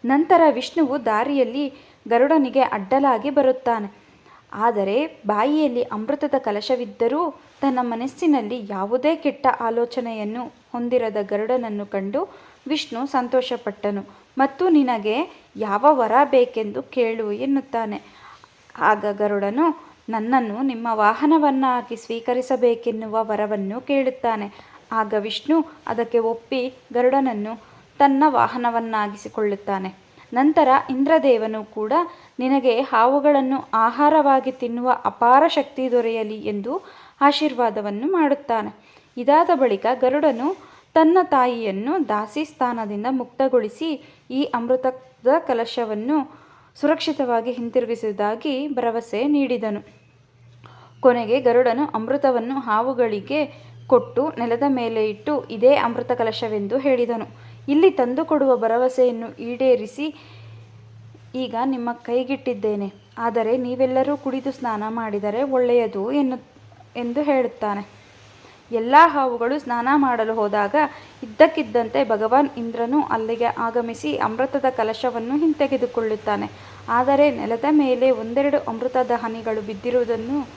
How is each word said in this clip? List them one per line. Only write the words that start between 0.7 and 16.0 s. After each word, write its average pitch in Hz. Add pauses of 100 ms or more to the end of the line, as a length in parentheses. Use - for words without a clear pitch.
ದಾರಿಯಲ್ಲಿ 254 (340)
ಗರುಡನಿಗೆ 269
ಅಡ್ಡಲಾಗಿ 254
ಬರುತ್ತಾನೆ. 254 (600)
ಆದರೆ 220
ಬಾಯಿಯಲ್ಲಿ 240
ಅಮೃತದ 269
ಕಲಶವಿದ್ದರೂ 240 (220)
ತನ್ನ 262
ಮನಸ್ಸಿನಲ್ಲಿ 240
ಯಾವುದೇ 240
ಕೆಟ್ಟ 285 (120)
ಆಲೋಚನೆಯನ್ನು 233 (280)
ಹೊಂದಿರದ 240
ಗರುಡನನ್ನು 214
ಕಂಡು 202 (320)
ವಿಷ್ಣು 269
ಸಂತೋಷಪಟ್ಟನು 240 (320)
ಮತ್ತು 277
"ನಿನಗೆ 247 (100)
ಯಾವ 214
ವರ 240 (120)